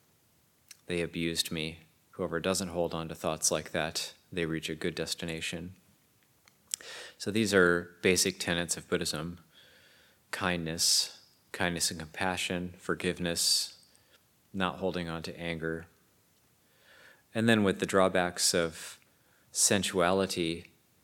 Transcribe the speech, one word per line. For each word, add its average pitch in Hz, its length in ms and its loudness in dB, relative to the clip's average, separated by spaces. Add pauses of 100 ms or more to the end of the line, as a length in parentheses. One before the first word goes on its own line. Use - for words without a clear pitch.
(880)
they 87 140 -2
abused 82 500 -2
me," 80 340 -6 (260)
whoever 82 280 -4
doesn't 92 300 -2
hold 85 240 -2
on 80 160 -4
to 80 60 -8
thoughts 78 360 0
like 78 200 -2
that, - 420 -4 (180)
they 87 140 -2
reach 80 240 -4
a 80 60 -4
good 80 200 -4
destination. 82 800 -6 (1400)
So - 140 -6
these 104 220 2
are 87 480 6
basic 92 380 4
tenets 87 360 -2
of - 140 -14
Buddhism: 85 500 -2 (920)
kindness, 85 880 0 (340)
kindness 87 360 0
and 87 120 -8
compassion, 90 800 -4
forgiveness, - 960 0 (760)
not 95 280 -2
holding 90 280 -2
on 82 160 -6
to 80 160 -10
anger. 82 480 -4 (1500)
And 113 140 2
then 110 160 6
with 95 160 4
the 98 60 0
drawbacks 92 680 2
of 85 460 -2 (520)
sensuality, 92 1200 2 (320)